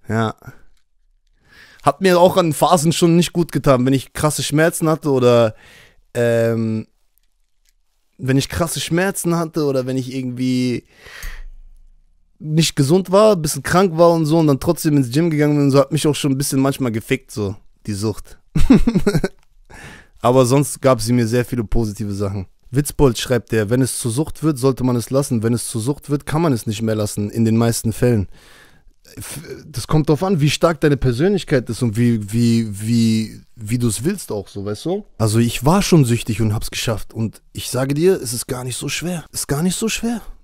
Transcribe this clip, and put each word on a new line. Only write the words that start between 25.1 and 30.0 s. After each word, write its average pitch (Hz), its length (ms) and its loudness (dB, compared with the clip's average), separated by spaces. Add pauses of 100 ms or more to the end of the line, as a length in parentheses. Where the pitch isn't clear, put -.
Wenn 117 120 0
es - 160 -4
zur 117 100 -6
Sucht 139 300 -6
wird, 143 160 -4
kann 156 160 -2
man 165 100 2
es 117 160 -4
nicht 107 140 -6
mehr 110 140 -2
lassen, 104 340 -4
in 113 160 0
den 110 100 2
meisten 117 380 0
Fällen.“ 120 340 0 (880)
F-, - 260 -14 (240)
das - 220 -12
kommt 156 220 2